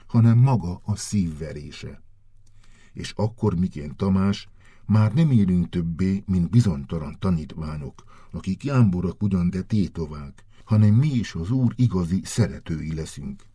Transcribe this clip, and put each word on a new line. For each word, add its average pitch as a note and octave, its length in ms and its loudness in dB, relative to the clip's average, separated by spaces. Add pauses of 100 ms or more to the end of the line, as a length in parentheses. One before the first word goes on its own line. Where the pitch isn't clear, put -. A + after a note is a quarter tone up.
hanem A#2 320 6
maga G#2 460 2
a G2+ 120 -4
szívverése. D2+ 1080 -6 (880)
És F2 240 -12
akkor, G2+ 380 -2
miként D#2+ 420 -4
Tamás, G2 520 0 (380)
már G#2+ 260 4
nem D#3 180 2
élünk F#2 380 4
többé, F2 580 -2
mint F2 240 0
bizonytalan E2 680 0
tanítványok, D#2 840 -6 (280)
akik F#2 340 -6
jámborok G2 580 2
ugyan, F#2 280 2
de F#2 120 -4
tétovák, D2+ 840 -4 (200)
hanem G#2+ 300 4
mi C#3+ 140 4
is A#2+ 260 -2
az E2+ 160 -6
Úr B2 260 2
igazi F#2 480 0
szeretői D#2 720 -4
leszünk. D#2 480 -10 (120)